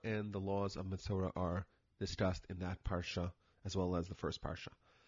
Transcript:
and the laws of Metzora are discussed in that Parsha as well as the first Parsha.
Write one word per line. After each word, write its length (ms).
and 300
the 80
laws 340
of 120
Metzora 500
are 280
discussed 500
in 100
that 260
Parsha 440
as 100
well 220
as 100
the 80
first 260
Parsha. 280